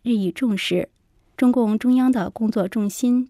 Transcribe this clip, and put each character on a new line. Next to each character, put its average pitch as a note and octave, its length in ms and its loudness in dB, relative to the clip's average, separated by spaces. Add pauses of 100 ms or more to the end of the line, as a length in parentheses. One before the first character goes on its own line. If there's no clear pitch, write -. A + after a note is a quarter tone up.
日 A#3+ 120 -2
益 F#3+ 180 0
重 A3 260 -2
视， - 320 -2 (480)
中 B3 140 4
共 A3+ 260 2
中 B3 180 2
央 B3+ 160 4
的 G#3 200 -2
工 A3 180 -2
作 G3 180 0
重 G#3 220 -2
心 B3 400 0